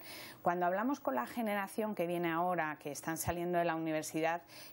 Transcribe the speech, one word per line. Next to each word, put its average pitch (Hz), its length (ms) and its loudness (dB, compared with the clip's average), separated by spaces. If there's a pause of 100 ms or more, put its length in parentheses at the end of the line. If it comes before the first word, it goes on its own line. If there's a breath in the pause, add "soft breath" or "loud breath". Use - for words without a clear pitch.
(400 loud breath)
Cuando 180 240 2
hablamos 208 360 2
con 269 140 0
la 240 120 0
generación 208 680 -2
que 170 120 0
viene 175 240 2
ahora, 165 480 2
que 147 140 -8
están 160 260 -4
saliendo 175 400 0
de 170 60 6
la 165 100 2
universidad, 160 680 0 (300 loud breath)